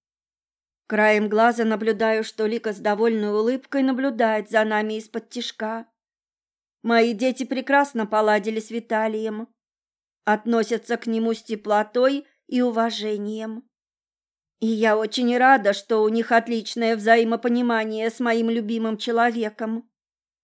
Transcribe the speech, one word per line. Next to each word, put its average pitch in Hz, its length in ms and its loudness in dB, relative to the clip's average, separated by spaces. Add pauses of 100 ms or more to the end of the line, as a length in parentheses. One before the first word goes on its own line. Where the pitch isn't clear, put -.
(880)
Краем 214 420 2
глаза 226 360 2
наблюдаю, 220 600 0
что 214 220 -6
Лика 220 260 -4
с 196 60 -10
довольной 208 560 0
улыбкой 254 480 0
наблюдает 233 680 0
за 220 140 4
нами 214 300 -2
из-под 220 340 -10
тишка. 226 580 -8 (1000)
Мои 226 300 4
дети 254 300 -2
прекрасно 262 600 0
поладили 214 560 0
с 220 100 -10
Виталием, 220 800 -4 (800)
относятся 220 720 0
к - 80 -14
нему 226 260 0
с 226 100 -8
теплотой 220 840 0 (200)
и 247 140 0
уважением. 220 1040 -4 (960)
И 220 60 0
я 220 320 2
очень 240 400 0
рада, 247 340 6
что 214 300 0
у 214 80 4
них 226 200 0
отличное 226 640 0
взаимопонимание 226 1160 2
с 220 100 -6
моим 233 300 0
любимым 226 480 -2
человеком. 226 920 -2 (540)